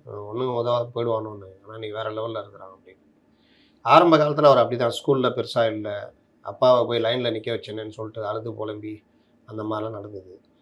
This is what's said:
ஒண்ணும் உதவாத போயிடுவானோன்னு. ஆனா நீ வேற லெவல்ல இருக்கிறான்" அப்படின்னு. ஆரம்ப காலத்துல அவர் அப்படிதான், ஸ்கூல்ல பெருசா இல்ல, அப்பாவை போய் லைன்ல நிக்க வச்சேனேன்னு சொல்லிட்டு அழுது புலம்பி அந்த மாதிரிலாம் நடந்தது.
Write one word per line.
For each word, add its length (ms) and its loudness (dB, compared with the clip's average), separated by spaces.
ஒண்ணும் 300 -4
உதவாத 400 0
போயிடுவானோன்னு. 540 -4
ஆனா 160 -18
நீ 100 -10
வேற 240 -6
லெவல்ல 280 -6
இருக்கிறான்" 300 -16
அப்படின்னு. 340 -20
ஆரம்ப 360 8
காலத்துல 320 6
அவர் 160 8
அப்படிதான், 260 0
ஸ்கூல்ல 400 0
பெருசா 400 -2
இல்ல, 420 -8
அப்பாவை 440 4
போய் 160 0
லைன்ல 260 0
நிக்க 240 -4
வச்சேனேன்னு 380 -8
சொல்லிட்டு 380 -10
அழுது 240 -6
புலம்பி 420 -10
அந்த 180 -10
மாதிரிலாம் 340 -6
நடந்தது. 360 -14